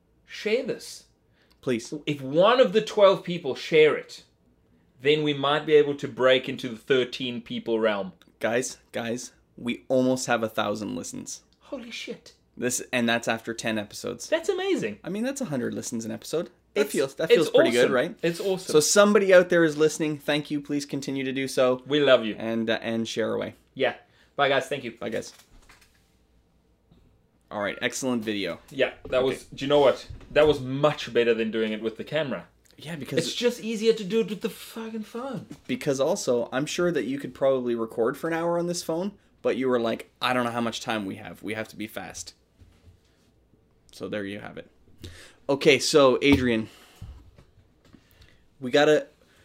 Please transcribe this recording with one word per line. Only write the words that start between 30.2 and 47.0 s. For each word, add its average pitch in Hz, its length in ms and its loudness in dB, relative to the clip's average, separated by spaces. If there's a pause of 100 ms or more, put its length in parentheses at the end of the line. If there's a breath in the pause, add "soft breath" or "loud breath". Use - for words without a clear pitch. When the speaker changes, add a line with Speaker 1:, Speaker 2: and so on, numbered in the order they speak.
Speaker 1:
That 151 160 6
was 143 140 4
much 135 520 -2
better 117 220 4
than 110 160 -2
doing 110 240 0
it 104 80 -8
with 110 160 -6
the 107 60 -8
camera. 131 420 -4 (320)
Speaker 2:
Yeah, 156 180 -12
because 131 220 -6
Speaker 1:
It's - 160 -2
just 240 280 0
easier 220 300 2
to 220 120 -2
do 214 160 0
it 190 100 0
with 202 100 -8
the 220 80 -4
fucking 226 540 -12
phone. 233 420 -10 (220)
Speaker 2:
Because 135 340 -2
also, 135 520 0
I'm 135 120 -2
sure 175 260 0
that 139 140 0
you 135 140 -4
could 143 160 -10
probably 131 400 0
record 117 420 -2
for 165 120 -6
an 165 40 -4
hour 170 260 -2
on 170 80 -2
this 175 160 -4
phone, 180 300 -4 (300 soft breath)
but 113 160 0
you 131 100 0
were 123 100 2
like, 113 320 -4 (120)
"I 123 100 2
don't 123 140 0
know 117 40 -4
how 117 120 -2
much 113 180 -4
time 110 240 -4
we 104 120 -8
have. 107 260 -16
We 101 100 -6
have 110 160 -8
to - 80 -20
be 107 100 -8
fast." - 460 -14 (1600)
So 104 160 -10
there 104 160 -6
you 101 160 -8
have - 160 -14
it. - 140 -16 (800 loud breath)
Okay, 139 300 4
so 135 420 6
Adrian, 123 460 4 (1900 loud breath)